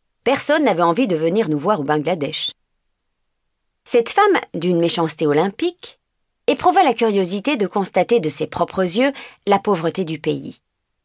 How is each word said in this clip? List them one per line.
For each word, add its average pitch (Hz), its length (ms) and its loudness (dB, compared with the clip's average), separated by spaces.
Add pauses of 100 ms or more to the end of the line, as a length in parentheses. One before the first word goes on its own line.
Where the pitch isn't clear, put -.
(220)
Personne 285 420 2
n'avait 180 180 2
envie 170 260 2
de 180 80 0
venir 170 320 0
nous 151 100 0
voir 175 220 0
au 139 40 -6
Bangladesh. 151 680 -2 (1300)
Cette 233 280 0
femme, 403 280 4 (160)
d'une 175 240 0
méchanceté 165 480 0
olympique, 196 720 -2 (480)
éprouva 359 380 2
la 269 100 2
curiosité 202 600 0
de 208 100 0
constater 190 540 0
de 156 80 -4
ses 151 180 -4
propres - 360 -4
yeux 214 300 0 (340)
la 196 120 2
pauvreté 185 460 -2
du 156 160 -8
pays. 143 400 -6 (440)